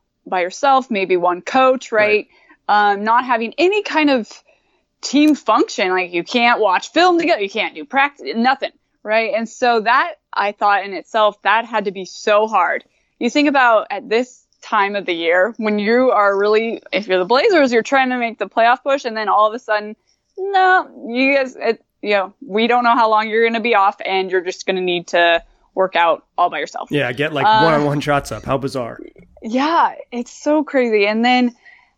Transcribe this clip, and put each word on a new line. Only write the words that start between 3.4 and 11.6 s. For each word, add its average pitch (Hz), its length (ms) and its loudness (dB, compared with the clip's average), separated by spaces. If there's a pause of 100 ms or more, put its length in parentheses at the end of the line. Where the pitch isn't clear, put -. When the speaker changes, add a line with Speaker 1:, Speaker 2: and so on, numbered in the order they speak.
Speaker 1:
any 381 240 2
kind 311 300 0
of 240 200 -2 (720)
team 294 320 2
function. 233 560 0
Like, 185 240 -2
you 175 100 -2
can't 240 360 0
watch 185 320 0
film 349 260 4
together, 311 240 0
you 196 80 -4
can't 190 240 -6
do 160 100 -14
practice, 269 520 -4
nothing, 233 380 -2 (280)
right? 220 320 -2
And 220 160 -4
so 240 300 0
that, 262 360 0 (200)
I 202 160 -2
thought 202 320 0
in 196 100 -10
itself, 208 500 -2
that 220 220 2